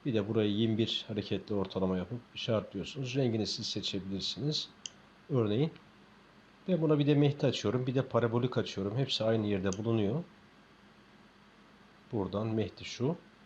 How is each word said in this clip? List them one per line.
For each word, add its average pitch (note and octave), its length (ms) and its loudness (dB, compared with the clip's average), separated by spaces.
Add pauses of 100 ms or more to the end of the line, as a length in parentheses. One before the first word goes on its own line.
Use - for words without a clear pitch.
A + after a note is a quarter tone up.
bir A#2 80 -2
de G#2 160 0
burayı G#2+ 220 2
yirmi A2 260 2
bir - 300 0
hareketli G#2 480 -4
ortalama F#2+ 420 0
yapıp F#2 220 -6 (160)
işaretliyorsunuz. A#2 800 -4
Rengini A2+ 320 2
siz G#2+ 180 -6
seçebilirsiniz. G2 1040 -4 (600)
Örneğin B2 420 2 (960)
ben F3 140 2
buna D#3 180 4
bir C#3+ 80 2
de D3 80 8
Mehdi C#3+ 320 4
açıyorum. B2 400 0
Bir B2+ 80 0
de C3 120 2
parabolik A#2+ 500 2
açıyorum. G2+ 400 -2
Hepsi C3 260 -2
aynı A2 240 2
yerde F#2+ 300 0
bulunuyor. A2+ 460 0 (1900)
Buradan G2+ 360 -2
Mehdi G#2+ 380 -4
şu. C#3+ 300 -2 (300)